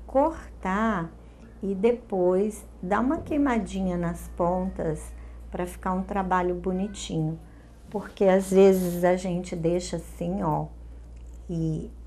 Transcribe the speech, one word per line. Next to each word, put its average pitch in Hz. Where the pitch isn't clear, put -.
cortar 214
e 196
depois 196
dar 202
uma 285
queimadinha 208
nas 170
pontas 180
pra 180
ficar 185
um 190
trabalho 185
bonitinho. 180
Porque 202
às 190
vezes 190
a 180
gente 180
deixa 170
assim, 175
ó, 156
e 160